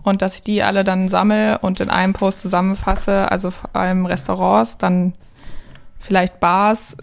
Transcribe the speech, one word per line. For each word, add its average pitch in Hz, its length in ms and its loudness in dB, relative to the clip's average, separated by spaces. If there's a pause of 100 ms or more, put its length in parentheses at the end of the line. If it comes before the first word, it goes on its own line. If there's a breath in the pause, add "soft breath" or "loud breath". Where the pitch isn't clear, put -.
Und 196 180 2
dass 190 140 -2
ich - 80 -12
die 208 200 0
alle 196 220 2
dann 185 240 0
sammle 214 500 2
und 190 220 -2
in 202 80 -4
einem 185 240 2
Post 196 260 -2
zusammenfasse, 190 880 0
also 185 220 -2
vor - 240 -10
allem 185 300 0
Restaurants, 185 720 0
dann 180 360 0 (840 loud breath)
vielleicht 185 420 0
Bars, 202 640 0